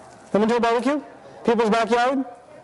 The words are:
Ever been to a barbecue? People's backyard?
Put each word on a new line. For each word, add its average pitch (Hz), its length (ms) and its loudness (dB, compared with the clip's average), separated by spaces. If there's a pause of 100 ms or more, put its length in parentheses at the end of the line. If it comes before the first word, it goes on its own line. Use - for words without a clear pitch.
(340)
Ever 196 60 2
been 220 100 2
to 240 80 2
a - 20 0
barbecue? 240 420 0 (440)
People's 226 240 2
backyard? 240 560 0 (380)